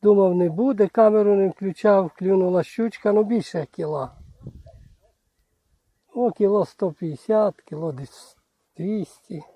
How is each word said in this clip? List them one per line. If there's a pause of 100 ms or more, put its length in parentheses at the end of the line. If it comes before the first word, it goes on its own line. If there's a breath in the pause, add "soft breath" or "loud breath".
думав,
не
буде,
камеру
не
включав,
клюнула
щучка,
ну,
більше
кіла. (2000)
О,
кіло
сто
п'ятдесят,
кіло
десь (400)
двісті. (140)